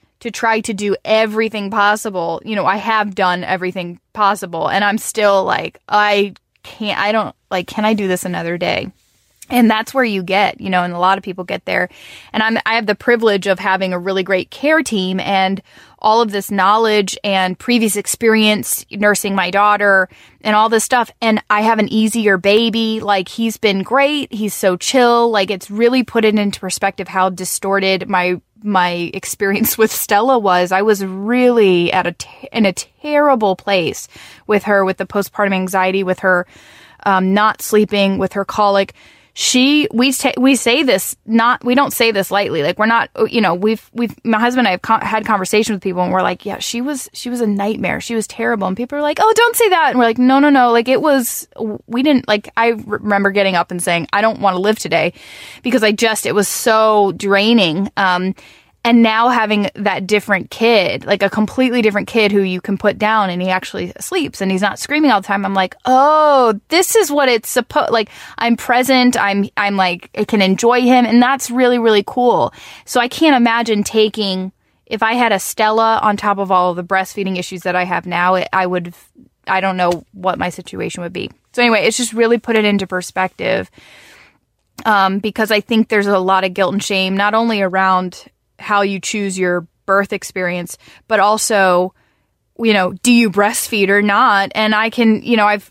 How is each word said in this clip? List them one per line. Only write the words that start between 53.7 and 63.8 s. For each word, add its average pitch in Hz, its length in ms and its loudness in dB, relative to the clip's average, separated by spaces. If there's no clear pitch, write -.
and 180 120 -6
saying, 170 300 -2
"I 202 80 0
don't 220 180 0
wanna 185 200 0
live 208 200 0
today," 165 320 -2
because 226 200 0
I 214 80 2
just, 214 340 -2
it - 80 -2
was 196 140 2
so 220 720 2
draining. 196 800 2
Um, 185 380 -2
and 233 160 4
now 226 280 2
having 214 440 0
that 196 320 -4
different 202 460 -2
kid, 214 540 0
like, 202 180 0
a 196 60 0
completely 247 520 0
different 202 260 0
kid 214 240 0
who 202 120 2
you 185 180 -4
can 196 160 -4
put 202 220 -2
down 214 320 0
and 180 100 -4
he 185 80 -2
actually 185 500 -6